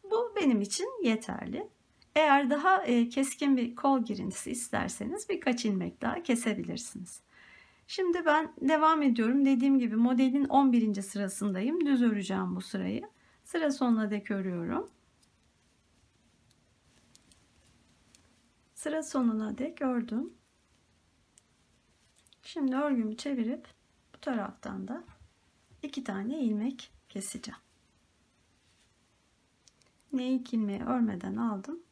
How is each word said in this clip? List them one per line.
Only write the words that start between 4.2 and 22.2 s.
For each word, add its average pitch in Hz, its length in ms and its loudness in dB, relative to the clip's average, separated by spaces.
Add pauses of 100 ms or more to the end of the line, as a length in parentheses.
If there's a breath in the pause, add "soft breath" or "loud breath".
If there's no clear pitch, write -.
isterseniz 226 800 -4
birkaç 247 360 -2
ilmek 185 380 -2
daha - 200 -4
kesebilirsiniz. - 1000 -4 (640 soft breath)
Şimdi 349 400 0
ben 302 340 2
devam 311 420 4
ediyorum. 254 420 4
Dediğim 269 340 6
gibi 220 180 0
modelin 254 480 4
on 269 280 6
birinci 214 300 2
sırasındayım. 202 840 -2
Düz 262 160 4
öreceğim 190 540 0
bu 185 40 -4
sırayı. 196 480 -6 (360 soft breath)
Sıra 320 260 -2
sonuna 226 400 2
dek 202 200 -6
örüyorum. 190 600 -4 (3750)
Sıra 311 280 -4
sonuna 220 560 0
dek 294 240 -6
ördüm. 247 520 -4 (2000)